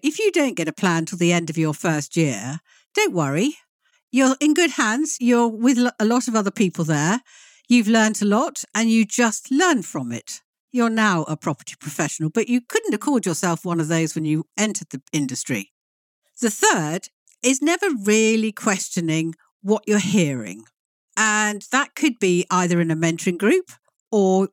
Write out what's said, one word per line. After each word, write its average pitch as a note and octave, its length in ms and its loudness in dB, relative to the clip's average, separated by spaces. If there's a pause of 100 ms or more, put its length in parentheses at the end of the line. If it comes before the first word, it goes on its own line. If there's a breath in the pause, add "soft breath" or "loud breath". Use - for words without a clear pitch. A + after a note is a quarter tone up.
if D4+ 160 -2
you G#4+ 120 2
don't C#4 240 0
get D#3+ 140 -4
a D#3 40 -4
plan E3 340 0
till F#3 100 -10
the E3+ 160 2
end F3 160 0
of D#3+ 80 -6
your D#3+ 160 0
first D3+ 420 -4
year, C#3 460 -2 (340 soft breath)
don't G4 200 0
worry. E3+ 420 0 (540)
You're C4 280 4
in D4+ 140 2
good E4 200 2
hands. C4+ 460 -2
You're A#3+ 300 4
with A#3 300 2
lo-, B3 200 2
a A3 60 2
lot A#3+ 240 2
of A3+ 80 0
other G3+ 140 0
people F3+ 340 0
there. D#3+ 380 0 (460 soft breath)
You've A#3+ 200 4
learnt A3 320 2
a G#3 60 0
lot A3 380 0 (100)
and A3+ 160 2
you A3+ 160 4
just A3+ 440 -2
learn C#4+ 320 2
from B2+ 300 -8
it. - 300 -12 (280)
You're A#3 200 0
now G#3+ 340 0
a D3+ 140 -6
property - 420 -8
professional, D#3 480 -4
but A3+ 220 -2
you B3 100 0
couldn't G#4+ 320 -4
have - 80 -2
called C4 240 0
yourself E3+ 400 -2
one E3+ 160 -2
of D3+ 80 -2
those E3 260 0
when D#3+ 120 -4
you D#3 180 -2 (140)
entered G3+ 320 -4
the C3 120 -12 (100)
industry. C3 600 -6 (680)
The A#3 100 0
third F3+ 580 0 (340)
is C4 180 2
never F4+ 300 0
really A3 640 2
questioning E3 840 -2 (280)
what G#3 240 0
you're G#3 120 2
hearing. E3+ 680 -2 (520)
And G#3+ 560 0
that C4+ 220 -2
could C4+ 260 -2
be F3+ 300 2
either F3+ 300 2
in E3 100 0
a D#3+ 60 -2
mentoring E3 420 -2
group D#4+ 340 0 (380)
or F#3+ 420 2